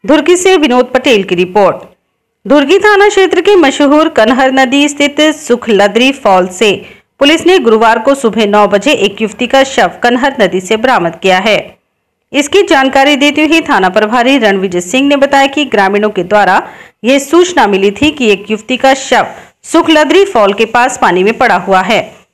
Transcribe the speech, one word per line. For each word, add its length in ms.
धुर्की 300
से 200
विनोद 280
पटेल 380
की 120
रिपोर्ट। 420
धुर्की 300
थाना 300
क्षेत्र 320
के 160
मशहूर 520
कनहर 440
नदी 360
स्थित 320
सुखलदरी 920
फॉल 360
से 360
पुलिस 280
ने 120
गुरुवार 400
को 160
सुबह 320
नौ 200
बजे 260
एक 300
युवती 240
का 180
शव 260
कनहर 380
नदी 200
से 160
बरामद 460
किया 160
है। 400
इसकी 300
जानकारी 540
देते 280
हुए 160
थाना 280
प्रभारी 500
रणविजय 420
सिंह 280
ने 80
बताया 300
कि 180
ग्रामीणों 460
के 140
द्वारा 440
ये 160
सूचना 460
मिली 240
थी 200
कि 200
एक 200
युवती 260
का 180
शव 320
सुखलदरी 640
फॉल 280
के 120
पास 380
पानी 220
में 140
पड़ा 180
हुआ 240
है। 340